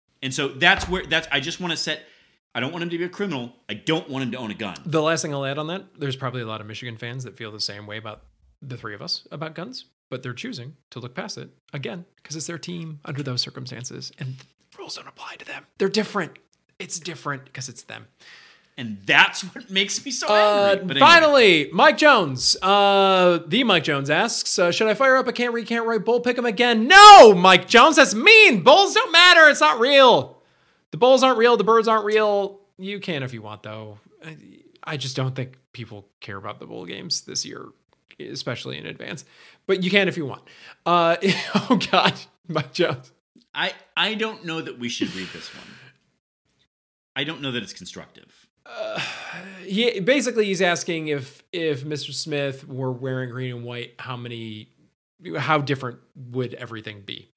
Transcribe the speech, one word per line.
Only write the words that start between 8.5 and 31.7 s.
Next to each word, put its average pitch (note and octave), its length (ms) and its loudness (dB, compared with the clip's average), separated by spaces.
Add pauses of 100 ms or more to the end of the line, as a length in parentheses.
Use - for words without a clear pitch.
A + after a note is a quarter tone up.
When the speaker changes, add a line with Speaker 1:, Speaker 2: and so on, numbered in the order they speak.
Speaker 2:
the B2+ 160 -14
three G#2+ 180 -12
of G#2 60 -14
us - 300 -12
about D#3+ 220 -12
guns, G#3 320 -14 (240)
but B2+ 140 -12
they're B2 100 -10
choosing D#3 420 -14 (160)
to B2+ 80 -16
look B2 140 -16
past - 240 -12
it, C3+ 120 -18 (240)
again, F3 320 -12 (180)
'cause D3 120 -12
it's D#3 120 -10
their E3+ 100 -10
team E3 480 -14
under D3 160 -10
those B2+ 200 -6
circumstances, B2+ 760 -12
and C3 200 -12 (340)
the - 80 -20
rules F4 160 -14
don't - 120 -18
apply - 280 -18
to - 100 -20
them. - 200 -16 (120)
They're G3 120 -2
different. G3 500 -6 (400)
It's F3+ 200 -12
different C#3+ 540 -12
'cause B2+ 160 -12
it's A#2+ 140 -20
them. A2 240 -18 (680)
Speaker 1:
And G#2+ 280 -10
that's E3 380 4
what - 260 -16
makes G3 340 -4
me C#4 80 -12
so C4+ 160 -8
Speaker 2:
Uh, G#3 440 2
Speaker 1:
angry. G3 160 -2
But C3+ 100 -4
anyway. - 100 2
Speaker 2:
finally, C4+ 640 6
Mike C#4 240 4
Jones, F#3+ 640 2
uh, F#3+ 840 4
the F3 200 0
Mike F3+ 180 2
Jones C#3 260 -2
asks, G3 480 -2
uh, F3 140 2
"Should A3 160 0
I G#3+ 80 2
fire C4 220 2
up B3+ 100 -2
a B3 60 -4
Can't A#3+ 200 -4
Read, A#3 140 -6
Can't A3+ 180 -4
Write A3+ 180 -2
Bull A#3+ 180 0
Pick'em B3 260 -2
again?" A#3 400 0
No, F#4+ 480 12
Mike F3+ 320 4
Jones, C4+ 300 6
that's A3+ 180 6
mean. F4 480 6
Bulls E4 300 6
don't A4 180 0
matter. E4+ 380 8
It's C#4+ 120 0
not D4+ 180 2
real. B3 600 4 (500)
The D#3 60 -10
Bulls B3+ 260 6
aren't C4 140 4
real. A#3+ 180 4
The G#3 80 0
Birds A3+ 240 2